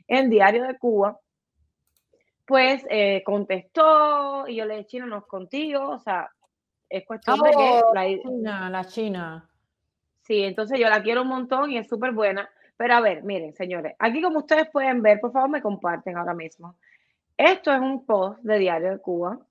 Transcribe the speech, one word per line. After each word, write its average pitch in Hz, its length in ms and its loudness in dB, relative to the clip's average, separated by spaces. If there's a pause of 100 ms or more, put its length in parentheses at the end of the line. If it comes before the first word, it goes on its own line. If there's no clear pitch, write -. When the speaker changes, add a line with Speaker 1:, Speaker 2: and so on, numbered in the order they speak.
Speaker 1:
en 254 240 2
Diario 214 340 4
de 262 140 -8
Cuba, 214 400 0 (1300)
pues, 262 440 2
eh, 196 340 2
contestó, 277 1200 2
y 240 100 -10
yo 220 100 -6
le 214 100 -8
dije, 208 120 -14
"Chino, 247 180 -12
no 214 120 -10
es 202 60 -16
contigo", 269 640 -6
o 277 100 -8
sea, 180 320 -6 (580)
es 185 180 -8
cuestión 240 340 -2
de 302 100 6
que 262 320 4
Speaker 2:
Oh, 226 120 4
Speaker 1:
la 190 120 0
i- 190 140 -4
Speaker 2:
China, 214 480 -8
la 185 160 -6
China. 180 640 -8 (720)
Speaker 1:
Sí, 208 240 -2
entonces 214 340 -4
yo 233 100 4
la 214 140 4
quiero 233 200 0
un 262 60 -4
montón 262 420 -2
y 240 80 -4
es 220 100 -8
súper 240 240 -4
buena. 202 360 -2 (280)
Pero 240 180 2
a 240 60 6
ver, 185 220 0
miren, 170 320 -8
señores, 180 440 -8
aquí 233 220 0
como 320 200 0
ustedes 311 300 0
pueden 262 320 -2
ver, 208 180 6
por 240 100 -4
favor 262 180 0
me 285 140 -4
comparten 180 540 -6
ahora 170 180 -6
mismo. 170 400 -14 (600)
Esto 339 360 2
es 262 80 2
un 262 240 -4
post 202 380 -2
de 214 160 0
Diario 180 320 0
de 190 80 -6
Cuba. 175 400 -6 (120)